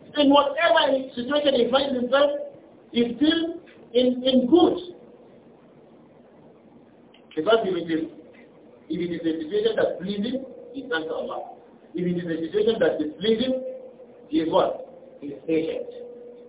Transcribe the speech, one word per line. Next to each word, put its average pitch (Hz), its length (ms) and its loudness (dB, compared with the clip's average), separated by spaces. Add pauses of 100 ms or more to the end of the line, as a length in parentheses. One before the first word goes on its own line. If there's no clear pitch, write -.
(200)
in 277 100 6
whatever 294 640 4 (220)
situation 277 400 0
he 233 160 2
finds 269 280 2
himself, 269 300 4 (640)
is 233 240 0
still 330 380 0 (380)
in, 247 300 2
in 262 240 4
good. 339 300 2 (2500)
Because 190 300 4
if 185 100 -2
it 165 160 -4
is, 156 140 0 (840)
if 170 100 -4
it 175 160 -4
is 160 100 -8
a 160 160 -2
situation 208 360 0
that - 220 0
pleases, 208 460 -4 (280)
he 139 80 -10 (100)
thanks 156 180 -4
Allah. - 460 -8 (400)
If 180 100 -2
it 175 160 -2
is - 80 -8
a 160 80 -4 (140)
situation 220 280 2
that - 200 2
displeases, 220 760 -2 (560)
he 156 120 0
is 160 100 -2
what? - 680 -2
He 147 60 -12
is 139 200 -12
patient. 160 380 0 (640)